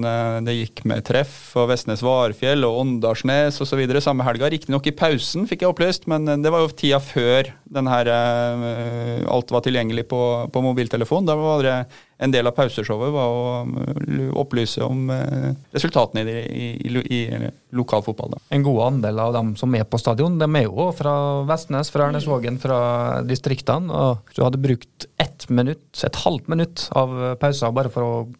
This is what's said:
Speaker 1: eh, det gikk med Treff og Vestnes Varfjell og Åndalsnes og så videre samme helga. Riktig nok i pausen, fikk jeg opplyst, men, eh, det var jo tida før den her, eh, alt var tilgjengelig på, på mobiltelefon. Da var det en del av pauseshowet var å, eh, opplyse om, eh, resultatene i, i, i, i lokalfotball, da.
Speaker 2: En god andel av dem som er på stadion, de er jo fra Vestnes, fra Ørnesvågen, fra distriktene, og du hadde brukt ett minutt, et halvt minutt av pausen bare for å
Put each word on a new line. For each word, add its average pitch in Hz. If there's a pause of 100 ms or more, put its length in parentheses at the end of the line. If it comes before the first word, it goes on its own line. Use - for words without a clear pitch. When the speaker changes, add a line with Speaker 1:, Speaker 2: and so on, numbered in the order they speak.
Speaker 1:
eh, 113 (100)
det 120
gikk -
med 110
Treff -
og 120
Vestnes 113
Varfjell 127
og 117
Åndalsnes 131
og 135
så 139
videre 131
samme 135
helga. 127
Riktig 156
nok 139
i 147
pausen, 165
fikk -
jeg 180
opplyst, 175
men, 156
eh, 147
det 156
var 165
jo 143
tida 139
før 131 (240)
den 131
her, 123
eh, 120
alt 123
var 123
tilgjengelig 117
på, 123
på 131
mobiltelefon. 123
Da 151
var 151
det 131 (420)
en 135
del 120
av 120
pauseshowet 117
var 135
å, 120 (680)
eh, 139 (120)
opplyse 120
om, 131
eh, 131 (240)
resultatene 135
i, 113
i, 120 (200)
i, 123
i 117 (260)
lokalfotball, 110
da. - (160)
Speaker 2:
En 143
god 135
andel 110
av 117
dem 113
som 127
er 110
på 117
stadion, 160
de 156 (100)
er 123
jo 113
fra 147 (320)
Vestnes, 151
fra 147
Ørnesvågen, 143
fra 131 (420)
distriktene, 131
og 131
du -
hadde 127
brukt 135 (140)
ett -
minutt, 127 (180)
et -
halvt -
minutt 165 (100)
av 127
pausen 139
bare 131
for 120
å 117 (120)